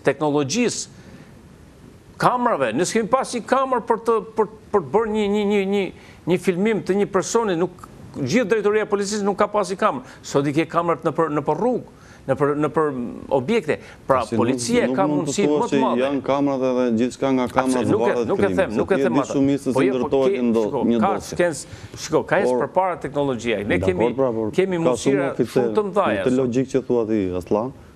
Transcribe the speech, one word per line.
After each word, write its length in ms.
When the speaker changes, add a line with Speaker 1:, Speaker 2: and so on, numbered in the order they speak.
Speaker 1:
teknologjisë, 840
kamrave, 540
ne 120
s'kemi 240
pas 260
një 120
kamër 400
për 200
të, 80
për, 120
për 80
të 120
bërë 200
një, 160
një, 180
një, 200
një, 180
një 140
filmim 420
të 140
një 160
personi, 440
nuk, 280
gjithë 320
drejtoria 380
e 20
policisë 380
nuk 120
ka 80
pas 220
një 80
kamër. 260
Sot 240
i 80
ke 100
kamrat 380
nëpër, 320
nëpër 240
rrugë, 320
nëpër, 300
nëpër 320
objekte. 400
Pra, 160
Speaker 2:
Tash, 100
nuk, 80
Speaker 1:
policia 480
Speaker 2:
nuk 80
Speaker 1:
ka 100
Speaker 2:
mund 140
të 60
Speaker 1:
mundësinë 240
Speaker 2:
thuash 100
Speaker 1:
më 80
të 80
Speaker 2:
që 60
Speaker 1:
madhe. 200
Speaker 2:
janë 220
kamrat 460
edhe 160
gjithçka 340
nga 160
kamrat 240
Speaker 1:
Absolut, 160
nuk 80
e, 140
Speaker 2:
varet 180
Speaker 1:
nuk 60
e 40
Speaker 2:
krimi, 140
Speaker 1:
them, 160
Speaker 2:
se 80
Speaker 1:
nuk 100
e 60
Speaker 2:
ti 40
e 40
Speaker 1:
them 80
Speaker 2:
di 80
Speaker 1:
atë. 140
Speaker 2:
shumë 120
mirë 140
se 120
Speaker 1:
Po 80
Speaker 2:
si 60
Speaker 1:
jo, 60
po 60
Speaker 2:
ndërtohet 340
Speaker 1:
ke, 80
Speaker 2:
një 80
ndo-, 160
Speaker 1:
shiko, 240
Speaker 2:
një 120
Speaker 1:
ka 120
Speaker 2:
dosje. 240
Speaker 1:
shkencë, 400
shiko, 240
ka 160
ecë 80
Speaker 2:
Por 160
Speaker 1:
përpara 400
teknologjia. 560
Ne 160
Speaker 2:
Dakor, 160
Speaker 1:
kemi, 240
Speaker 2:
pra, 160
por 180
Speaker 1:
kemi 260
Speaker 2:
ka 40
shumë 80
Speaker 1:
mundësira 480
Speaker 2:
oficer, 160
Speaker 1:
shumë 240
të 80
mëdha, 240
Speaker 2:
në 160
të 80
Speaker 1:
sot. 80
Speaker 2:
logjik 320
që 160
thua 180
ti, 140
Aslan, 360